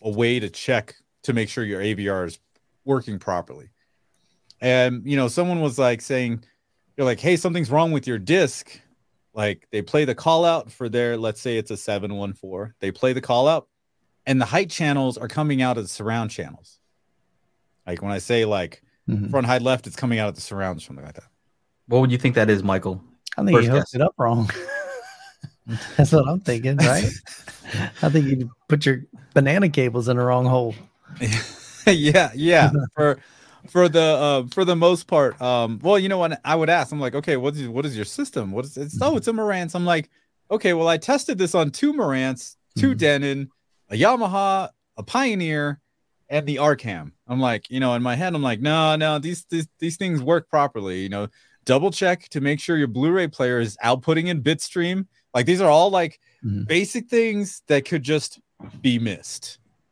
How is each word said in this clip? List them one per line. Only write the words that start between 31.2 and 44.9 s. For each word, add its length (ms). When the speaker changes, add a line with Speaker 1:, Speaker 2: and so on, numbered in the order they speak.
Speaker 1:
<laughs> 40
Yeah, 480
yeah. 360
Speaker 2:
<laughs> 120
Speaker 1:
For, 240
for 220
the, 100
uh, 540
for 100
the 100
most 320
part, 360
um, 400
well, 160
you 100
know, 120
when 220
I 140
would 140
ask, 220
I'm 60
like, 160
"Okay, 220
what 200
is, 120
what 160
is 100
your 120
system? 460
What 120
is, 140
it's, 240
oh, 60
Speaker 2:
Mm-hmm. 100
Speaker 1:
it's 100
a 40
Marantz." 420
I'm 100
like, 240
"Okay, 220
well, 160
I 80
tested 400
this 180
on 160
two 220
Marantz, 640
two 180
Speaker 2:
Mm-hmm. 40
Speaker 1:
Denon, 540
a 100
Yamaha, 720